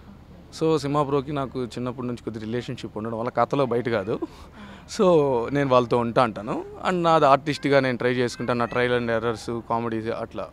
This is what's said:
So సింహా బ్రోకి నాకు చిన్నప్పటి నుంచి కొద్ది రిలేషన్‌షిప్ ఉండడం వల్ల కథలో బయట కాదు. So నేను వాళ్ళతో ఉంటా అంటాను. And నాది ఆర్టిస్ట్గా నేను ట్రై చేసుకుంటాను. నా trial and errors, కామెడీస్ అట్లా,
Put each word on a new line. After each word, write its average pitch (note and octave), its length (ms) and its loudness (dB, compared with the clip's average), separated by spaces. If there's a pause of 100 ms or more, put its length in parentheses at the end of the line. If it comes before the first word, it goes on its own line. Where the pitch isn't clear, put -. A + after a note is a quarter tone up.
(600)
So D#3+ 160 4
సింహా C#3+ 260 0
బ్రోకి C#3 280 -2
నాకు C3+ 320 -4
చిన్నప్పటి B2 440 -6
నుంచి A#2+ 160 -8
కొద్ది A2+ 160 -8
రిలేషన్‌షిప్ A2+ 580 -6
ఉండడం A2+ 220 -6
వల్ల A#2+ 100 -4
కథలో C3+ 360 2
బయట A#2+ 240 0
కాదు. A2 300 -2 (800)
So G3+ 80 4 (480)
నేను C#3+ 160 2
వాళ్ళతో B2 280 4
ఉంటా A#2 260 2
అంటాను. A#2+ 420 -4 (240)
And F3+ 120 0
నాది D#3+ 240 6
ఆర్టిస్ట్గా C#3 540 4
నేను B2+ 180 0
ట్రై B2 160 2
చేసుకుంటాను. A#2+ 520 0
నా - 0 -
trial B2 360 2
and A#2 200 0
errors, A#2 480 -4
కామెడీస్ A2+ 380 -2
అట్లా, A2 460 -8